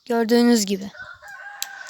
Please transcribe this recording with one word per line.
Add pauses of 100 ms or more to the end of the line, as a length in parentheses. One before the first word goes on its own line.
Gördüğünüz
gibi. (1000)